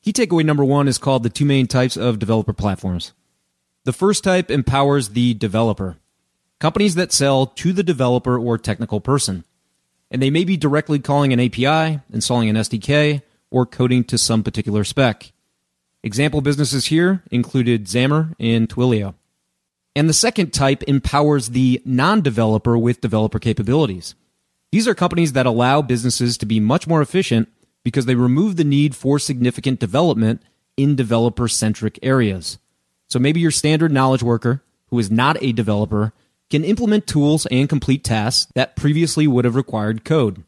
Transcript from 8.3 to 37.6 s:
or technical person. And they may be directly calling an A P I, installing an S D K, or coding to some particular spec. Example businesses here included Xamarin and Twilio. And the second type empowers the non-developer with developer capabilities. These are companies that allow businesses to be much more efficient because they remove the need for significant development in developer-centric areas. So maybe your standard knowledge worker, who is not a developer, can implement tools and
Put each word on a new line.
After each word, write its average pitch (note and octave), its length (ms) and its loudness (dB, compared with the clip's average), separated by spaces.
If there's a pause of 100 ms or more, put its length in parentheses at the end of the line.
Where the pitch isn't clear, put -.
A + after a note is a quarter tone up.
or A#2 180 0
technical G#2+ 440 -4
person. G#2 440 -2 (680)
And B2+ 120 -2
they C3+ 80 2
may E3 140 0
be F#3 120 0
directly D3 420 0
calling C#3+ 360 0
an A#2+ 60 2
A B2 100 2
P A#2+ 160 -2
I, D#3 340 0 (100)
installing A2+ 380 -2
an G#2+ 80 0
S A2 120 -2
D A#2 100 -6
K, D3 420 0 (300)
or B2+ 160 0
coding B2 380 0
to - 120 -4
some A2 260 0
particular G#2+ 400 -4
spec. A#2+ 500 -2 (720)
Example C3+ 380 -2
businesses C#3 460 -2
here F3 440 2
included A#2+ 540 0
Xamarin C#3+ 560 0
and A2+ 260 0
Twilio. A2 480 -2 (840)
And D3 120 2
the D#3 40 2
second G3+ 400 0
type C3+ 360 0
empowers C#3+ 640 0
the B2 340 2
non-developer B2 920 2
with A#2+ 240 0
developer A2 380 -2
capabilities. A2 800 -2 (560)
These A3 160 0
are G#3+ 60 2
companies E3+ 400 0
that B2+ 120 2
allow B2+ 360 2
businesses A#2+ 560 -2
to - 80 -6
be A2 120 0
much A2+ 300 0
more D#3+ 120 2
efficient D3 480 0 (360)
because B2 200 -2
they B2 120 0
remove C#3+ 400 2
the E3 80 2
need C#3+ 320 2
for C#3 240 0
significant B2+ 580 -2
development A#2 640 0 (340)
in C#3+ 200 2
developer-centric A2+ 1080 -2
areas. A2+ 560 -2 (480)
So - 140 -2
maybe D3 180 2
your E3 140 2
standard D#3+ 400 2
knowledge C3 320 2
worker, A#2+ 400 0 (240)
who A#2+ 100 -2
is G#2 140 0
not C3 280 2
a B2+ 120 -2
developer, G#2+ 600 0 (380)
can D3 140 0
implement G#3+ 420 0
tools D3+ 460 0
and C3 160 2